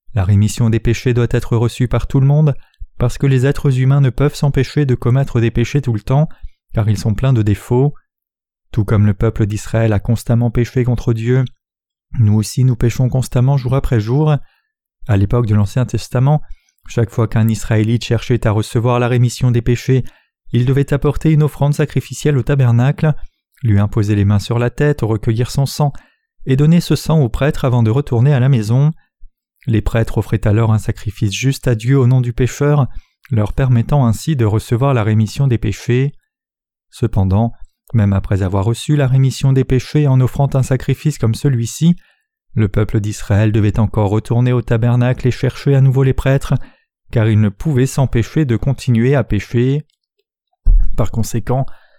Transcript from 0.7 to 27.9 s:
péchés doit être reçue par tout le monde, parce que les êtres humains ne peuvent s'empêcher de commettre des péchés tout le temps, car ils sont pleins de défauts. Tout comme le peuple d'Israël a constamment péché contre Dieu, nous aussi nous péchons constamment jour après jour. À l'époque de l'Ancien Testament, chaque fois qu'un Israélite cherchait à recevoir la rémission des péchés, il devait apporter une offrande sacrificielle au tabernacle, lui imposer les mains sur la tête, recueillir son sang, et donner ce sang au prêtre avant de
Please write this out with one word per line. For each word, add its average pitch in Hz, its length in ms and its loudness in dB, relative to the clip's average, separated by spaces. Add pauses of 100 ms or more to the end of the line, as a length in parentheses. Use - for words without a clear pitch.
péchés 120 340 0
doit 120 180 0
être 120 260 -2
reçue 117 300 0
par 120 180 -2
tout - 140 0
le 135 80 4
monde, 147 260 2 (460)
parce 123 180 -2
que - 80 -2
les 131 200 2
êtres 139 340 0
humains 135 220 2
ne 135 80 2
peuvent 139 260 0
s'empêcher 143 500 0
de 127 100 2
commettre 127 440 0
des 113 120 2
péchés 120 300 0
tout 120 120 -2
le 107 80 -4
temps, 147 280 0 (440)
car 107 160 0
ils 104 80 0
sont 107 180 -2
pleins 131 180 0
de 117 80 2
défauts. 120 520 0 (800)
Tout 107 140 -2
comme 104 200 2
le 104 80 2
peuple 113 320 0
d'Israël 110 480 -2
a 98 60 0
constamment 117 520 0
péché 120 320 -2
contre 120 300 -2
Dieu, 120 300 0 (760)
nous 107 160 4
aussi 107 280 0
nous 127 120 2
péchons 123 340 0
constamment 131 480 0
jour 127 180 -2
après 135 240 0
jour. 143 360 0 (720)
À 98 100 2
l'époque 107 280 2
de 107 100 0
l'Ancien 107 300 0
Testament, 131 560 0 (460)
chaque 117 220 -2
fois 110 180 -2
qu'un 113 200 0
Israélite 110 560 0
cherchait 117 440 -2
à 110 40 2
recevoir 117 480 0
la 123 80 0
rémission 123 440 0
des 120 100 0
péchés, 123 420 0 (480)
il 123 140 0
devait 135 280 0
apporter 147 380 0
une 151 120 4
offrande 143 300 0
sacrificielle 147 640 -2
au - 60 0
tabernacle, 135 680 2 (500)
lui 104 160 2
imposer 104 360 0
les 101 100 2
mains 101 140 2
sur 117 200 -4
la 120 100 0
tête, 147 320 0
recueillir 113 500 -2
son 139 140 0
sang, 143 260 -2 (540)
et 131 100 0
donner 156 240 4
ce 160 160 0
sang 156 240 0
au 127 100 2
prêtre - 360 -2
avant 123 180 2
de 107 80 2